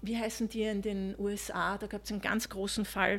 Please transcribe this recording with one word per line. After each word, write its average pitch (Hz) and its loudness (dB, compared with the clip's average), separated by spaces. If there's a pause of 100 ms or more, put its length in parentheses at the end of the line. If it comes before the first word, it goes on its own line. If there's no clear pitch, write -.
wie 226 -2
heißen 220 0
die 220 0
in 208 0
den 196 -2
U 202 0
S 202 -4
A? 175 2
Da 214 -6
gab's 202 -6
einen 202 -2
ganz - 0
großen 196 0
Fall, 196 4